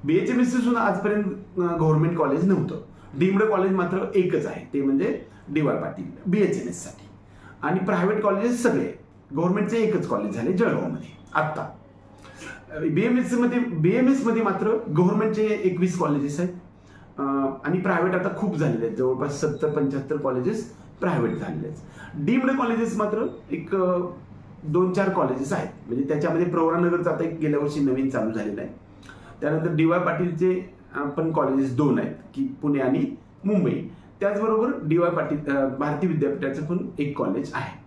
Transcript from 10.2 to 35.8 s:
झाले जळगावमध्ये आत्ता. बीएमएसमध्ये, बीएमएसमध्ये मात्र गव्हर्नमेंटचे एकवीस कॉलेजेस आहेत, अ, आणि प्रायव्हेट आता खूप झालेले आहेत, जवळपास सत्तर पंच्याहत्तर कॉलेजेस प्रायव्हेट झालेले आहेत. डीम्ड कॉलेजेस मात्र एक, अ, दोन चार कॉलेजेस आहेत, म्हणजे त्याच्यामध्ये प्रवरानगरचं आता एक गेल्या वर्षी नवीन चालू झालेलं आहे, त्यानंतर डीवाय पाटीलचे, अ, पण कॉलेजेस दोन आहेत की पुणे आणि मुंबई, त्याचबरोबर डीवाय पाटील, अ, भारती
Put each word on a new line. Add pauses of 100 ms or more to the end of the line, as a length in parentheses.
झाले
जळगावमध्ये (180)
आत्ता. (1160)
बीएमएसमध्ये,
बीएमएसमध्ये
मात्र (180)
गव्हर्नमेंटचे
एकवीस
कॉलेजेस
आहेत, (680)
अ, (420)
आणि
प्रायव्हेट
आता
खूप
झालेले
आहेत,
जवळपास
सत्तर
पंच्याहत्तर
कॉलेजेस (280)
प्रायव्हेट
झालेले
आहेत. (480)
डीम्ड
कॉलेजेस
मात्र (240)
एक,
अ, (680)
दोन
चार
कॉलेजेस
आहेत, (180)
म्हणजे
त्याच्यामध्ये
प्रवरानगरचं
आता
एक
गेल्या
वर्षी
नवीन
चालू
झालेलं
आहे, (500)
त्यानंतर
डीवाय
पाटीलचे, (200)
अ,
पण
कॉलेजेस
दोन
आहेत (200)
की
पुणे
आणि (280)
मुंबई, (320)
त्याचबरोबर (140)
डीवाय
पाटील,
अ,
भारती